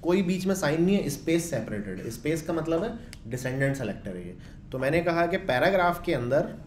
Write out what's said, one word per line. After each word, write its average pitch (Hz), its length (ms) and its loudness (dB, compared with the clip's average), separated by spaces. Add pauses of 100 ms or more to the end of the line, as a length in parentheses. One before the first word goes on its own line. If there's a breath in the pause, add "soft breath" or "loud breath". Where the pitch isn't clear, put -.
कोई 180 200 4
बीच 185 240 0
में 190 80 2
sign 160 280 2
नहीं 196 140 6
है, 170 140 0
space 165 400 0
सेपरेटेड, 107 600 -4
Space 156 320 -2
का 175 100 -4
मतलब 165 320 0
है - 140 -6 (300 loud breath)
descendant 131 480 0
selector 98 400 -6
है 87 100 -10
ये। 90 100 -12 (360 loud breath)
तो 131 60 -4
मैंने 160 240 2
कहा 170 240 4
कि 175 100 0 (100)
paragraph 175 580 4
के 170 100 0
अंदर 135 400 2 (120)